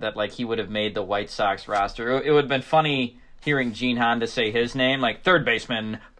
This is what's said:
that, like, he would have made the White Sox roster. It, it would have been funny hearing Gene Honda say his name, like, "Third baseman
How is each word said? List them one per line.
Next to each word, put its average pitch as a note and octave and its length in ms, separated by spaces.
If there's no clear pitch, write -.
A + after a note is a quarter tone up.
that, A2 140
like, G#2 160
he B2 140
would A2+ 140
have F#2+ 100
made G#2+ 240
the G#2+ 80
White G2+ 300
Sox G2+ 360
roster. G#2+ 500
It, - 100
it D#3 40
would D3 120
have C3 60
been C3 120
funny C#3+ 580
hearing C3 320
Gene B2 240
Honda A#2 300
say A2 240
his A#2+ 240
name, C3 260
like, A#2 220
"Third E3+ 220
baseman A2 540